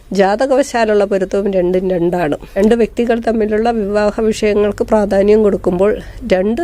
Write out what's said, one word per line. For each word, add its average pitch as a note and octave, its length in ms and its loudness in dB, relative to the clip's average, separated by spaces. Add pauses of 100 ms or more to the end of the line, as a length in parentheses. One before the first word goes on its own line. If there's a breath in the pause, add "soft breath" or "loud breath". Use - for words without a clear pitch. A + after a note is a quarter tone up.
(120)
ജാതകവശാലുള്ള G#3+ 920 0
പൊരുത്തവും G3 480 -2
രണ്ടും F#3 360 0
രണ്ടാണ്. F3 480 -2 (200)
രണ്ട് G#3+ 180 2
വ്യക്തികൾ A#3 440 0
തമ്മിലുള്ള A3 520 -2
വിവാഹ G#3 500 -2
വിഷയങ്ങൾക്ക് G#3 600 0
പ്രാധാന്യം G#3 600 2
കൊടുക്കുമ്പോൾ F#3+ 540 0 (360 loud breath)
രണ്ട് G#3 300 0